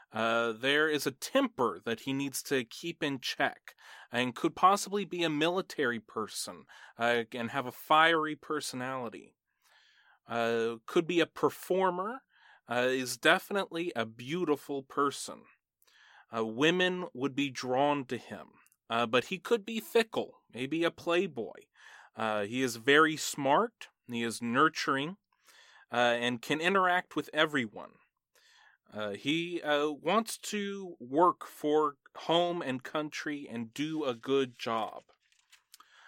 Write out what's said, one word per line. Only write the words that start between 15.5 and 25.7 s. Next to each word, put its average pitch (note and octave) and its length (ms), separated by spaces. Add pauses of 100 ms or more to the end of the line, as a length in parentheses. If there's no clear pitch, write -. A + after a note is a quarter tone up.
Uh, A2+ 80
women F3 680
would B2+ 220
be C#3 140
drawn C3 540
to B2+ 120
him, - 320 (400)
uh, A#2 180
but B2 200
he F#3 120
could G#3+ 260
be A3+ 140
fickle, - 640 (100)
maybe C#3 300
a E3 80
playboy. E3 760 (500)
Uh, A2 260
he A#2+ 200
is A#2+ 140
very D3 400
smart, D3 720 (220)
he A#2 100
is A#2 200
nurturing, C#3+ 760 (760)